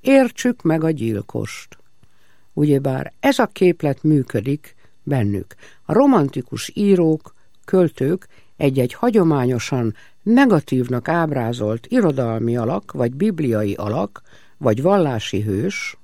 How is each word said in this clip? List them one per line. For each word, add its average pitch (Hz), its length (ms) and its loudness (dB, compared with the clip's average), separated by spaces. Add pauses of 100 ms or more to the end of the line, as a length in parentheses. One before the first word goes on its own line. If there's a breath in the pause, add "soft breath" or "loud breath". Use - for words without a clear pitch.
Értsük 254 600 2
meg 160 220 0
a 160 60 2
gyilkost. 113 880 -6 (760)
Ugyebár 135 640 0
ez 277 200 0
a 226 60 4
képlet 175 580 0
működik 139 720 -2 (280)
bennük. 104 520 -2 (280 soft breath)
A 151 100 -4
romantikus 165 800 2
írók, 175 600 2 (320)
költők 175 640 0 (300 soft breath)
egy-egy 131 360 0
hagyományosan 135 1040 0 (280 soft breath)
negatívnak 147 840 2
ábrázolt 120 800 -2
irodalmi 120 680 0
alak, 131 340 -4
vagy 123 220 -2
bibliai 135 600 -2
alak, 123 480 -6 (360 soft breath)
vagy 120 240 0
vallási 147 600 0
hős 104 640 -4